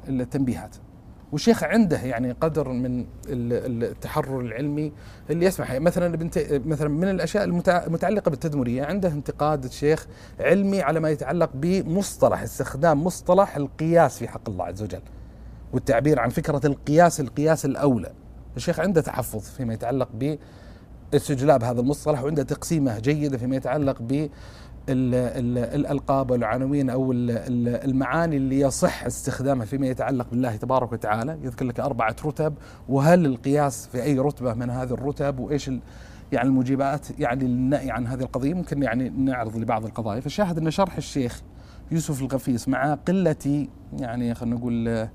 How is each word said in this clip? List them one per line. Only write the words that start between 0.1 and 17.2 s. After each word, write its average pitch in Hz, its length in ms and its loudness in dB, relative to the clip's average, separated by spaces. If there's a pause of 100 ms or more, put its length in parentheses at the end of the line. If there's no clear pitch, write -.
والشيخ 220 320 4
عنده 170 360 4
يعني 123 320 -2
قدر 151 360 0
من 127 320 -2
ال-، 113 60 -6 (220)
ال-، 120 560 -2
التحرر 135 560 -4
العلمي 147 520 -4 (380)
اللي 170 160 2
يسمح، 151 260 0
مثلا 170 340 2
ابن 165 240 -2
تي-، 147 360 0
مثلا 156 220 0
من 165 220 2
الأشياء 190 340 0
المتع-، 175 420 2
المتعلقة 175 440 0
بالتدمرية، 135 540 -2
عنده 185 240 0
انتقاد 147 560 -2
الشيخ 147 420 0 (340)
علمي 196 420 4
على 156 180 0
ما 156 100 2
يتعلق 156 440 0
بمصطلح، 160 880 2
استخدام 143 600 2
مصطلح 185 520 4
القياس 156 600 4
في 113 100 -6
حق - 200 -10
الله 90 160 -4
عز 92 180 -8
وجل، - 200 -6 (720)
والتعبير 127 480 4
عن 120 80 4
فكرة 143 380 0
القياس، 151 540 6